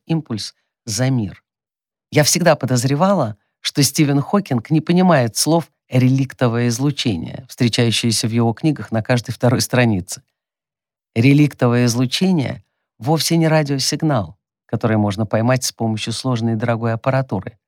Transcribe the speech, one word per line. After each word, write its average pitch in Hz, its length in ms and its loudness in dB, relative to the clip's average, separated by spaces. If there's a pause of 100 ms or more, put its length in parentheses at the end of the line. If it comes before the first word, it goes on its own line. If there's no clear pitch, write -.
импульс 151 480 -6 (300)
за 123 260 -2
мир. 110 320 -4 (680)
Я 151 140 2
всегда 165 320 2
подозревала, 139 800 0 (240)
что - 220 -2
Стивен 143 380 0
Хокинг 139 500 -2
не 156 100 2
понимает 175 560 2
слов 160 340 0 (180)
«реликтовое 127 800 0
излучение», 120 800 -4
встречающееся 117 800 0
в - 20 -8
его 117 220 2
книгах 143 380 -2
на 110 120 -2
каждой 120 300 -2
второй 131 280 0
странице. 110 600 -2 (920)
Реликтовое 127 720 4
излучение — 127 800 -2 (340)
вовсе 156 380 0
не 160 120 4
радиосигнал, 143 880 0 (280)
который 110 320 0
можно 104 280 0
поймать 120 380 0
с - 80 -6
помощью 110 400 -4
сложной 117 400 -2
и 113 40 -2
дорогой 117 360 -2
аппаратуры. 131 760 -4